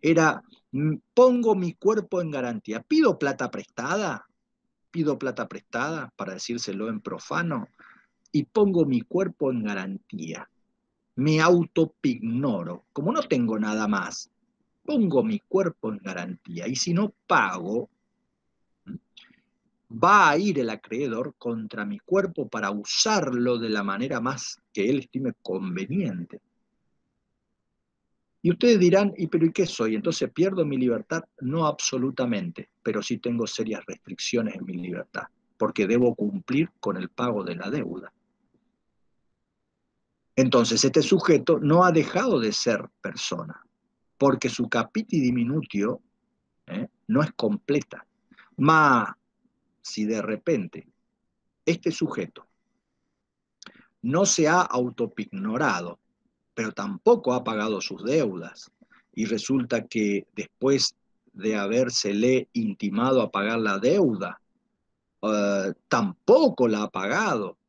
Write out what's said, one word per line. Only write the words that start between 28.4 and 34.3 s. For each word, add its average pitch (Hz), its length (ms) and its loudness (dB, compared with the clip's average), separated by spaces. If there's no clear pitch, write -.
Y 170 80 2
ustedes 233 280 6
dirán, 190 380 6
"¿Y 165 100 -4
pero 165 200 2
y 165 60 2
qué 185 140 0
soy? 110 280 -2
¿Entonces 123 360 -2
pierdo 185 340 0
mi 139 120 -2
libertad?". 127 480 -2
No, 156 260 -2
absolutamente, 123 1040 -4
pero 107 200 -2
sí 107 160 -4
tengo 117 280 -2
serias 107 400 -6
restricciones 104 680 -6